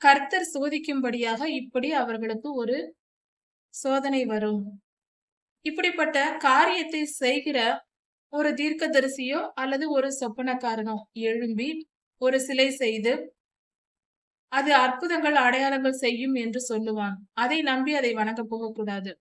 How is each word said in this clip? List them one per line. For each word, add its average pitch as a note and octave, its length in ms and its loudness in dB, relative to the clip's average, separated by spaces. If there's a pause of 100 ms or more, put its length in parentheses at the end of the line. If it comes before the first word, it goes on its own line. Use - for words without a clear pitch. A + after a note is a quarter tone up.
கர்த்தர் C#4+ 480 4
சோதிக்கும்படியாக C4 920 -2 (120)
இப்படி B3+ 400 -4
அவர்களுக்கு A3+ 640 -2
ஒரு A#3+ 220 0 (1000)
சோதனை C4+ 500 0
வரும். G#3+ 380 -2 (1040)
இப்படிப்பட்ட D#4+ 520 0 (200)
காரியத்தை D#4+ 640 4 (120)
செய்கிற C#4 440 0 (760)
ஒரு D4 200 2
தீர்க்கதரிசியோ C#4 880 0 (140)
அல்லது C4+ 360 -2
ஒரு C#4 220 2
சொப்பனக்காரனோ A#3 840 -4 (240)
எழும்பி A3+ 480 -2 (520)
ஒரு C4 200 2
சிலை C4+ 320 2
செய்து, A3 400 0 (1400)
அது C#4 220 2
அற்புதங்கள், D4 640 4
அடையாளங்கள் C4 640 2
செய்யும் B3+ 340 0
என்று A#3 280 -2
சொல்லுவான். G#3+ 540 -2 (180)
அதை B3+ 280 0
நம்பி C4+ 320 0
அதை C4 180 2
வணங்க A3 320 -2
போகக்கூடாது. A3 760 -6